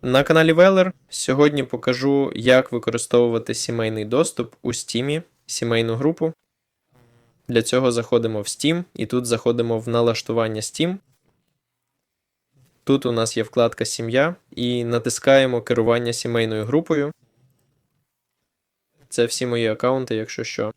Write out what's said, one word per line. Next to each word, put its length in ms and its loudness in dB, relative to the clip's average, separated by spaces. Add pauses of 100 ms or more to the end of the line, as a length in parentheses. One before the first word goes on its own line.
На 200 4
каналі 300 4
Велер. 400 6 (160)
Сьогодні 540 2
покажу, 720 0
як 380 4
використовувати 800 0
сімейний 500 -4
доступ 580 -2
у 100 -4
Стімі, 500 -4 (240)
сімейну 480 -2
групу. 380 -2 (1160)
Для 140 2
цього 300 0
заходимо 480 0
в 40 -8
Steam 400 -2 (100)
і 120 -6
тут 200 -2
заходимо 520 0
в 100 -8
налаштування 720 0
Steam. 360 -4 (1900)
Тут 220 0
у 60 0
нас 240 -2
є 60 0
вкладка 420 0
«Сім'я» 520 -2 (140)
і 340 -4
натискаємо 760 2
«Керування 500 0
сімейною 520 -2
групою». 480 0 (2000)
Це 180 0
всі 200 -4
мої 220 0
аккаунти, 460 -2
якщо 300 -6
що. 320 -6